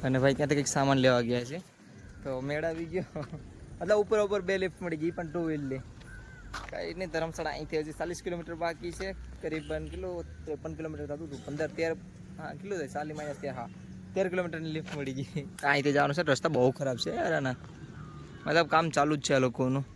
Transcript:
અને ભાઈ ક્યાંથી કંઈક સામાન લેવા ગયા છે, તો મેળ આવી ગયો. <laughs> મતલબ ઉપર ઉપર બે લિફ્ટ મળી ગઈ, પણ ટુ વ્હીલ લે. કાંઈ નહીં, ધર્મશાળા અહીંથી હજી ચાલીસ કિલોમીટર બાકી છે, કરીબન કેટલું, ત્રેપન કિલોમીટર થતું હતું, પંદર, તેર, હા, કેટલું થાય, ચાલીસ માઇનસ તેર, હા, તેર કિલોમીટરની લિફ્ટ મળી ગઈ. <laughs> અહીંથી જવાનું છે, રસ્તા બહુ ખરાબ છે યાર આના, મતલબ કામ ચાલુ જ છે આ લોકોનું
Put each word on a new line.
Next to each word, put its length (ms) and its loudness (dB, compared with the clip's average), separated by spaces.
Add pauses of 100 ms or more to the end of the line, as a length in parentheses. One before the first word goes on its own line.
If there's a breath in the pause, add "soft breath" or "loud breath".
અને 160 4
ભાઈ 160 6
ક્યાંથી 200 4
કંઈક 140 0
સામાન 320 6
લેવા 240 8
ગયા 180 0
છે, 120 -8 (680)
તો 100 -4 (140)
મેળ 200 0
આવી 240 -4
ગયો. 300 -4 (240)
<laughs> 320 -16
મતલબ 240 4
ઉપર 220 4
ઉપર 240 2
બે 140 2
લિફ્ટ 220 -4
મળી 160 -2
ગઈ, 160 2
પણ 140 -6
ટુ 160 -2
વ્હીલ 240 0
લે. 100 -2 (920)
કાંઈ 280 -6
નહીં, 160 -4
ધર્મશાળા 400 -2
અહીંથી 260 -2
હજી 200 -6
ચાલીસ 260 -4
કિલોમીટર 340 -4
બાકી 380 -2
છે, 100 -4 (320)
કરીબન 540 -4
કેટલું, 340 -6 (160)
ત્રેપન 340 -6
કિલોમીટર 300 -6
થતું 220 -6
હતું, 160 -8
પંદર, 320 -4
તેર, 180 0 (400)
હા, 160 -10
કેટલું 260 -6
થાય, 140 -6
ચાલીસ 260 -6
માઇનસ 220 -6
તેર, 160 -4
હા, 120 -6 (440)
તેર 220 2
કિલોમીટરની 420 -2
લિફ્ટ 240 -6
મળી 180 -2
ગઈ. 340 -4
<laughs> 200 2
અહીંથી 240 6
જવાનું 240 4
છે, 80 2
રસ્તા 260 4
બહુ 240 8
ખરાબ 280 0
છે 100 -2
યાર 240 2
આના, 160 0 (880)
મતલબ 320 6
કામ 220 6
ચાલુ 200 6
જ 120 -6
છે 40 8
આ 120 8
લોકોનું 500 2